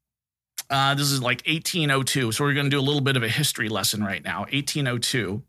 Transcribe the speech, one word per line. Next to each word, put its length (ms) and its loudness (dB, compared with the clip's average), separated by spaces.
Uh, 240 2
this 160 0
is, 100 0
like, 240 0
eighteen 460 0
oh 120 4
two. 300 0
So 100 0
we're 120 2
gonna 160 2
do 100 2
a 0 -
little 220 2
bit 160 2
of 40 0
a 60 0
history 400 0
lesson 340 0
right 220 -4
now. 260 -4
Eighteen 380 -2
oh 80 0
two. 520 -2